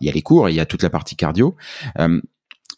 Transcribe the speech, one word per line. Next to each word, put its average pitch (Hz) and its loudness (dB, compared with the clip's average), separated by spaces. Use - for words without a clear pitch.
il 69 -4
y 76 -2
a - -6
les 78 -2
cours 156 4
et 82 0
il - 0
y 80 0
a 78 0
toute - -6
la 90 2
partie - -6
cardio. 90 2
Euh, 82 2